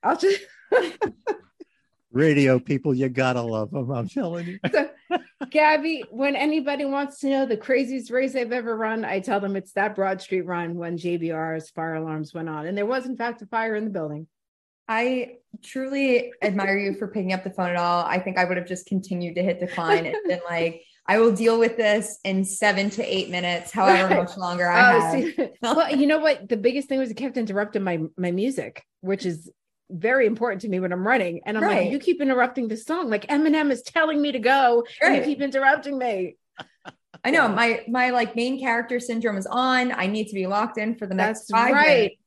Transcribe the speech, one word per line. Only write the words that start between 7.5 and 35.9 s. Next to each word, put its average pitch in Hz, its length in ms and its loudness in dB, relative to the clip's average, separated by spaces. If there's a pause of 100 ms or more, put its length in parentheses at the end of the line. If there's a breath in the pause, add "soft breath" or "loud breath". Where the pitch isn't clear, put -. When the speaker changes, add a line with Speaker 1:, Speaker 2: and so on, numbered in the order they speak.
Speaker 1:
craziest 254 520 -2
race 254 240 0
I've 240 180 -2
ever 233 240 -4
run, 220 280 -4
I 190 160 -4
tell 202 200 -2
them 196 140 -4
it's 190 180 -8
that 202 220 -2
Broad 190 280 -2
Street 185 240 -4
Run 175 300 -6
when 170 200 -6
J 175 220 -4
B 165 140 -4
R's 160 380 -6
fire 160 260 -6
alarms 156 360 -6
went 165 160 -8
on. 156 180 -8
And 190 120 -4
there 202 80 0
was, 254 200 -2
in 254 100 -8
fact, 233 260 -6
a 202 40 -18
fire 226 280 -2
in 214 100 -4
the 220 60 -4
building. 156 380 -6 (600)
Speaker 3:
I 240 500 -2 (240)
truly 262 680 0 (100)
admire 196 380 0
you 196 160 -2
for 196 140 -8
picking - 240 -4
up 185 120 -4
the 196 60 -6
phone 180 200 -4
at 175 60 -2
all. 175 300 2
I 175 140 0
think 185 180 -4
I 180 60 6
would 180 120 -2
have 175 120 -6
just 180 180 -8
continued 180 480 -4
to 175 80 0
hit 180 180 0
decline 180 460 0
and - 100 -6 (100)
been 285 180 -2
Speaker 1:
<laughs> 175 40 -8
Speaker 3:
like, 165 340 -2 (240 soft breath)
"I 202 120 4
will 226 140 6
deal 226 260 2
with 226 180 2
this 214 480 0
in 190 200 0
seven 196 460 0
to 202 140 -6
eight 190 240 -4
minutes, 175 440 -4
however 190 420 4
Speaker 1:
Right. - 100 2
Speaker 3:
much - 140 -12
longer 180 300 -2
I 240 280 8
Speaker 1:
Oh, - 40 6
Speaker 3:
have." - 120 0
Speaker 1:
see, - 240 -2 (180)
<laughs> - 60 -18
well, 294 340 2
you 285 120 4
know 311 140 4
what? 285 280 0
The 240 80 0
biggest 254 320 0
thing 269 120 0
was 254 100 -2
it 220 60 -8
kept 269 200 -6
interrupting 208 460 -2
my, 180 160 0 (180)
my 180 140 -2
music, 196 540 -4 (160)
which 190 260 -4
is 165 240 -6 (400)
very 220 360 2
important 214 360 -2
to 220 60 -8
me 185 120 -2
when 185 120 -2
I'm 185 140 -2
running. 196 400 0
And 208 100 -4
I'm 220 60 0
like, 392 160 2
Speaker 3:
Right. 202 140 0
Speaker 1:
"You 277 60 -2
keep 349 220 0
interrupting 254 480 0
the 214 80 -4
song. 320 320 -4
Like, 208 200 -2
Eminem 302 420 4
is 240 120 -2
telling 311 380 0
me 285 120 0
to 254 60 -2
go, 240 460 4 (180)
and 320 120 6
you 277 60 2
Speaker 3:
Right. 247 60 -2
Speaker 1:
keep 294 140 -2
interrupting 277 580 2